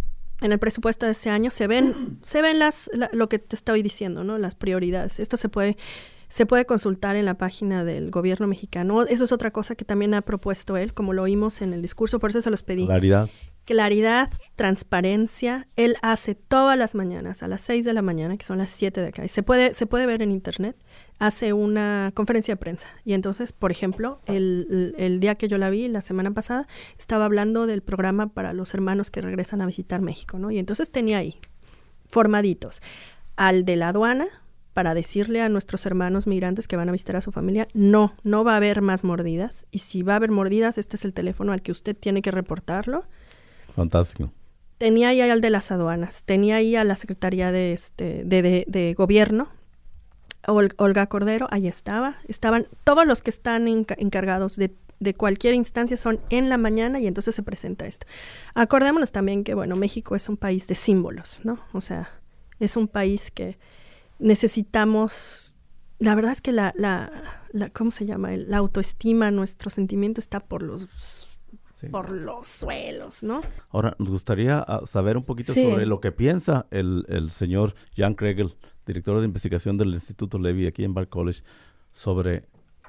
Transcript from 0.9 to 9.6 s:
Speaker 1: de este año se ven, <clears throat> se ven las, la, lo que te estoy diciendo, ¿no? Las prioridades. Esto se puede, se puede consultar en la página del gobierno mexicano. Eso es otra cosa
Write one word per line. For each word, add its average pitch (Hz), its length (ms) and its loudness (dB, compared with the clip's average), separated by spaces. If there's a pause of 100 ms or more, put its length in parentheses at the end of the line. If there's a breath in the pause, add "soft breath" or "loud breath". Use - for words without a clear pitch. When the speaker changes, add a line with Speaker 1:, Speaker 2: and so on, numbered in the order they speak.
Speaker 1:
de 220 80 2
este - 160 -4
año 220 220 2
se 208 160 0
ven, 254 520 2
<clears throat> - 40 -20
se 302 180 0
ven 311 180 4
las, 302 340 2
la, 240 200 -2
lo 226 160 0
que 214 100 0
te - 160 -12
estoy 220 280 0
diciendo, 190 400 -6
¿no? 214 140 -4
Las 196 180 -4
prioridades. 180 640 -2
Esto 214 180 -4
se 220 120 -2
puede, 202 280 0 (520 loud breath)
se - 160 2
puede 247 200 4
consultar 202 500 0
en 208 100 2
la 185 100 0
página 190 480 -2
del 160 280 -4
gobierno 185 360 0
mexicano. 202 560 0
Eso 240 200 2
es 240 80 2
otra 233 200 0
cosa 220 240 -6